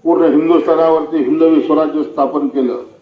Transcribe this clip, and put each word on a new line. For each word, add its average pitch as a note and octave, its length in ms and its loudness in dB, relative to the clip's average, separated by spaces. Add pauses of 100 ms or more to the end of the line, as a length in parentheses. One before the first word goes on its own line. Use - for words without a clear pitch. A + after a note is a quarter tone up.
पूर्ण E3+ 200 2
हिंदुस्थानावरती D#3+ 920 2
हिंदवी D3+ 460 2
स्वराज्य D3+ 400 -2
स्थापन C#3 460 -4
केलं. B2+ 340 -4 (200)